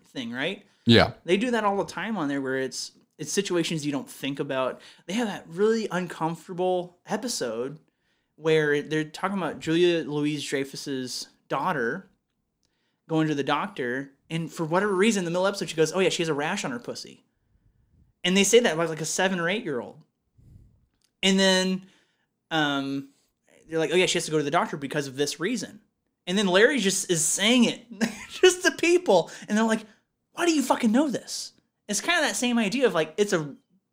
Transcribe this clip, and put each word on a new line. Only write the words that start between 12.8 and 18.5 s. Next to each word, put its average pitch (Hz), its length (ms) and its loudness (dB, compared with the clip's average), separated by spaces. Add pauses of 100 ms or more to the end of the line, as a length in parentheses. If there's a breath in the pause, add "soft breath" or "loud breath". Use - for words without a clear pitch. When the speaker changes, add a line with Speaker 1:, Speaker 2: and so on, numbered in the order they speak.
Speaker 1:
going 160 220 0
to 151 60 0
the 139 80 -2
doctor, 139 680 -4 (180)
and 160 220 -6
for 170 140 -6
whatever 190 280 0
reason, 202 280 2
in 175 40 -4
the 165 60 -4
middle 180 160 0
episode, 196 220 -4
she 160 60 -8
goes, 156 180 2
"Oh 185 60 -2
yeah, 180 100 4
she - 120 -4
has 160 80 -2
a 151 40 0
rash 160 320 -4
on 143 60 -4
her 120 80 -8
pussy." - 440 -14 (1000)
And 180 140 2
they 196 60 6
say 226 160 6